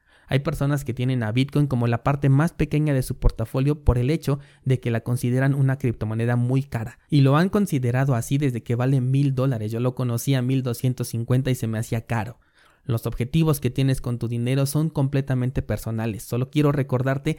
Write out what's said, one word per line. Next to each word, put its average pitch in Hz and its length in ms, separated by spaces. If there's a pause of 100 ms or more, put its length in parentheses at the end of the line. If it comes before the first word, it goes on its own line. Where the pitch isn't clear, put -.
(280)
Hay 135 120
personas 143 460
que 117 80
tienen 127 300
a 107 80
Bitcoin 139 360
como 120 200
la 117 160
parte 143 260
más 147 240
pequeña 151 400
de 127 100
su - 160
portafolio 143 640
por 123 140
el 123 120
hecho 143 300 (240)
de 131 160
que 120 120
la 113 100
consideran 127 520
una 135 240
criptomoneda 117 580
muy 123 280
cara. - 360 (100)
Y 147 120
lo 135 160
han 185 120
considerado 135 640
así 139 220
desde 127 260
que 120 120
vale 131 260
mil 135 340
dólares. 120 360
Yo 113 100
lo 127 120
conocí 123 420
a 127 60
mil 127 220
doscientos 123 460
cincuenta 123 420
y 127 40
se 113 120
me 110 120
hacía 117 260
caro. 113 340 (460)
Los 117 200
objetivos 143 540
que 120 100
tienes 135 320
con 123 180
tu 117 80
dinero 123 380
son 151 240
completamente 135 720
personales. 110 640
Solo 127 260
quiero 147 220
recordarte 139 680